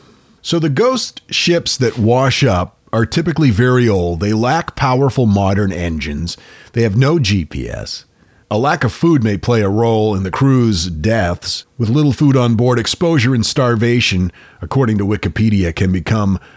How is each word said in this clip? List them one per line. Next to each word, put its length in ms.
So 180
the 80
ghost 540
ships 460
that 200
wash 460
up 320
are 140
typically 440
very 380
old. 320
They 120
lack 440
powerful 500
modern 460
engines. 640
They 100
have 140
no 220
G 260
P 240
S. 360
A 60
lack 240
of 100
food 300
may 140
play 260
a 60
role 480
in 80
the 60
crew's 560
deaths. 800
With 100
little 240
food 240
on 200
board, 240
exposure 520
and 140
starvation, 840
according 380
to 80
Wikipedia, 680
can 180
become 480